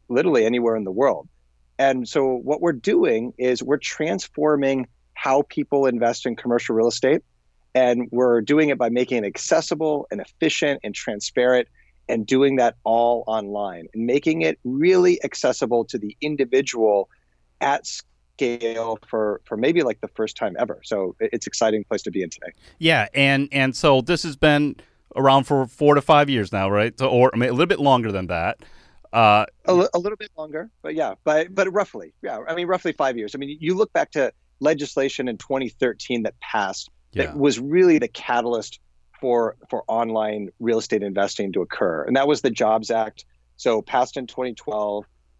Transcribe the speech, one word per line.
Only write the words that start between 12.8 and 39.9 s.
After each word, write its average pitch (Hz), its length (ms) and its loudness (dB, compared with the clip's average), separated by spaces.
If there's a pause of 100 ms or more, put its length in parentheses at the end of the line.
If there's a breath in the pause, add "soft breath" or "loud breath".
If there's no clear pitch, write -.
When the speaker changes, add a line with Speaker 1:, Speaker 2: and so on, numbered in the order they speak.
Speaker 1:
all 117 420 2
online 101 680 -6
and 113 140 -4
making 156 360 0
it 160 220 -2
really 175 600 2
accessible 120 640 -2
to 123 120 -10
the 104 240 -10
individual 127 880 0 (500)
at 139 260 0
scale 117 1200 -6
for, 107 380 -4
for 110 140 -8
maybe, 160 240 2
like, 120 180 -2
the - 80 -10
first - 260 -6
time 98 240 -6
ever. 117 240 -6
So 95 380 -4
it, 110 140 -2
it's 113 120 -8
an - 40 -10
exciting 110 340 -2
place 101 180 -6
to 104 80 -8
be 95 120 -4
in 85 80 -8
today. - 220 -18 (260 soft breath)
Speaker 2:
Yeah, 156 340 2
and, 139 400 0
and 131 240 -2
so 135 240 4
this 165 220 -2
has 147 140 -8
been 147 400 2 (400 soft breath)
around 135 280 6
for 135 220 0
four 147 280 4
to 143 80 4
five 147 280 4
years 110 220 0
now, 98 180 0
right? 107 260 0
So, 131 120 0
or, 127 260 6
I 113 40 -2
mean, 120 100 2
a 117 40 0
little 151 140 2
bit 185 140 0
longer 123 320 2
than 92 160 -6
that. 87 320 -4 (520 soft breath)
Uh, 107 340 6 (180)
Speaker 1:
A 185 100 2
li-, 175 200 4
a 180 40 0
little 202 200 -4
bit 214 180 -16
longer, 156 340 -12 (120)
but 156 120 -10
yeah, 135 200 -4 (100)
but, 156 280 0
but 190 200 -2
roughly, 131 400 -6 (100)
yeah. 117 240 -8
I 165 80 -6
mean, 175 140 -6
roughly 180 240 -2
five 131 240 -2
years. 107 180 -8
I 135 40 -10
mean, 143 200 -10
you 160 160 -2
look 208 180 0
back 151 200 -2
to 131 200 0 (280)
legislation 139 640 -2
in 117 120 -6
twenty 135 320 -4
thirteen 120 540 -2
that 101 160 -6
passed 98 500 -4 (240)
that 85 140 -2
Speaker 2:
Yeah. 151 60 -12
Speaker 1:
was 135 240 2
really 160 400 4
the 120 80 0
catalyst 120 720 -4 (380)
for, 120 380 0 (140)
for 113 180 -4
online 110 640 -2 (100)